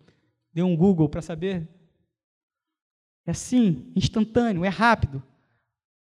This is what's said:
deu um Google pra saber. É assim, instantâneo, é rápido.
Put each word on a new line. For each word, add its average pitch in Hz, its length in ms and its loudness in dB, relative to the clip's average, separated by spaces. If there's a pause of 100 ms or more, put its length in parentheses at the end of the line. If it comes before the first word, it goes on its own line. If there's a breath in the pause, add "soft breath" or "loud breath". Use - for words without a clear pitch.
(540)
deu 165 100 -2
um 180 120 2
Google 160 320 4
pra 165 120 -8
saber. 170 480 -8 (1600)
É 170 60 -4
assim, 196 640 0
instantâneo, 214 680 0
é 190 40 -2
rápido. 180 520 0 (960)